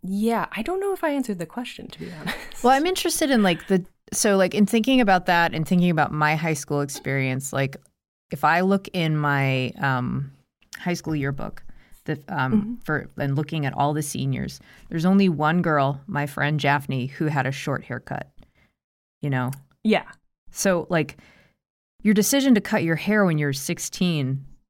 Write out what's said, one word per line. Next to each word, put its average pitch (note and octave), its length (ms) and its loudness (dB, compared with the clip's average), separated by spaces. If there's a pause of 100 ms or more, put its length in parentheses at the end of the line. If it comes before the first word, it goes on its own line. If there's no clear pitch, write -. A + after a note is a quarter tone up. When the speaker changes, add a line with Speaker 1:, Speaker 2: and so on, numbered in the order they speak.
Speaker 1:
yeah, G3+ 500 0
I G3+ 100 -6
don't F4+ 180 -2
know G4 140 -2
if F4+ 100 -6
I D#4+ 60 2
answered C4 300 -2
the E3 60 -6
question, - 420 -12
to - 120 -18
be E3+ 120 -12
honest. - 520 -10
Speaker 2:
Well, B3 100 6
I'm C#4+ 120 4
interested E4+ 460 0
in, A3+ 120 4
like, F3 240 2
the, F#3+ 180 2 (280)
so, G3+ 240 2
like, F#3 180 2
in G#3 100 6
thinking B3 360 2
about F#3+ 240 4
that E3+ 280 2
and D#3+ 140 -2
thinking F3+ 220 4
about D3+ 240 2
my D3+ 220 2
high D#3+ 180 0
school D3 280 -2
experience, C3+ 720 -4
like, C3+ 240 -2 (560)
if D#3 140 -6
I D#3+ 160 4
look G3 320 2
in D#3+ 240 0
my, C#3 540 0 (100)
um, C3 500 -2 (460)
high F3 160 -4
school D#3+ 240 -4
yearbook, C#3+ 460 -6 (420)
the, D3+ 220 -4
um, C#3 260 -2
Speaker 1:
Mm-hmm. G#3+ 300 0
Speaker 2:
for, D3+ 340 -4
and C#3 180 -2
looking D3+ 300 -2
at C3 80 -4
all C#3+ 200 0
the D3+ 100 -2
seniors, C3+ 560 -6 (300)
there's E3 160 -2
only G3 220 4
one D#3+ 360 2
girl, C#3+ 420 2
my D3 220 -4
friend C#3+ 320 -2
Japhne, C#3 500 0
who - 160 -4
had C3+ 220 0
a C3 40 -2
short C#3 340 -6
haircut, - 440 -10 (960)
you D3 80 -2
know? B2+ 180 0 (340)
Speaker 1:
Yeah. G#3 220 2 (460)
Speaker 2:
So, F3+ 400 0
like, D#3 260 -2 (880)
your G#3 100 6
decision C4 400 4
to G#3+ 80 6
cut - 220 0
your E3 140 2
hair G#3 280 2
when D#3+ 140 2
you're D3 140 0
sixteen C#3 920 -2 (240)